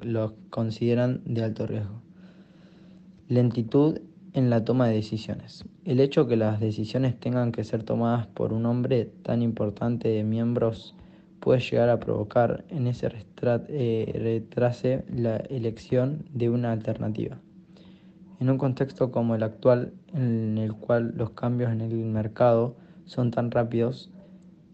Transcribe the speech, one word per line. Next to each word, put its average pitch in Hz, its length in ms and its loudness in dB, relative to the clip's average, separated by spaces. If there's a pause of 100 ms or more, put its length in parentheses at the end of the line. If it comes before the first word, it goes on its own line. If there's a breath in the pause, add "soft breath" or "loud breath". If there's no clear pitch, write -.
los 110 320 -2 (160)
consideran 120 760 0
de 117 180 -2
alto 110 240 -4
riesgo. 107 340 -6 (1300 loud breath)
Lentitud 123 720 4 (340)
en 127 160 4
la 117 140 4
toma 123 240 4
de 113 80 4
decisiones. - 720 -6 (200)
El 131 140 2
hecho 139 280 4
que 120 80 2
las 107 240 2
decisiones 110 600 0
tengan 123 320 0
que 113 120 -4
ser 113 200 -4
tomadas 117 440 0
por 110 260 -2
un 113 120 0
hombre 120 400 2 (180)
tan 117 180 0
importante 117 680 -2
de 107 140 0
miembros 113 720 -2 (440 loud breath)
puede 127 220 4
llegar 120 280 2
a 117 100 4
provocar 110 680 0
en 127 180 -2
ese 120 220 -2
restra-, 117 600 -4
eh, 117 420 0 (100)
retrase 120 880 0
la 117 280 0
elección 127 960 -2
de 117 160 0
una 120 220 2
alternativa. 110 680 -4 (1000 loud breath)
En 131 120 2
un 135 80 2
contexto 135 520 0
como 117 220 0
el 110 80 0
actual, 123 520 2 (200)
en 113 460 0
el 107 140 -2
cual 117 420 0
los 117 160 -4
cambios 120 400 -2
en 110 100 -2
el 113 140 -4 (100)
mercado 113 680 2 (300 loud breath)
son 120 260 -2
tan 120 180 -2
rápidos, 120 600 -2 (640 loud breath)